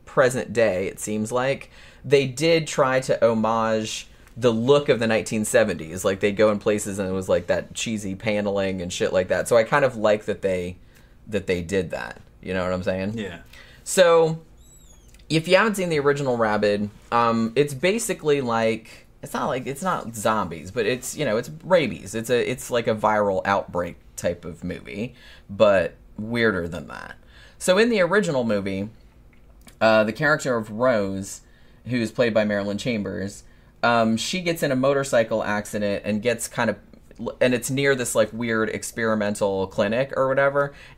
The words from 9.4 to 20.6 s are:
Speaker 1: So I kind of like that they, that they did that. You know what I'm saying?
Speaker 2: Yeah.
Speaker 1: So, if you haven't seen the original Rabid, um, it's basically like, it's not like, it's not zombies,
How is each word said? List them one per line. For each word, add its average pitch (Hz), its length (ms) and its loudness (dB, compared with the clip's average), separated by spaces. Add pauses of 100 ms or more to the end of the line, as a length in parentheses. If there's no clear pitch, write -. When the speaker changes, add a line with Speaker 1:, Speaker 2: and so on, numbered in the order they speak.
Speaker 1:
So 120 80 4
I 113 80 4
kind 143 200 2
of 117 120 0
like 107 300 2
that 101 160 -6
they, 90 340 -4 (500)
that 104 200 -6
they 87 160 0
did 90 280 -2
that. 60 300 -10 (220)
You 92 120 -6
know 92 100 -2
what 92 80 -2
I'm 90 100 -2
saying? 95 360 -4
Speaker 2:
Yeah. 87 220 -10 (440)
Speaker 1:
So, 165 560 4 (880)
if 160 180 0
you 180 100 6
haven't 208 200 2
seen 180 140 -2
the 151 100 0
original 139 360 2
Rabid, 104 540 2 (220)
um, 117 420 2
it's 143 200 0
basically 175 680 0
like, 113 640 -2 (160)
it's - 120 -14
not 127 140 -4
like, 151 180 -6
it's 139 160 -8
not 135 340 -4
zombies, 95 560 -4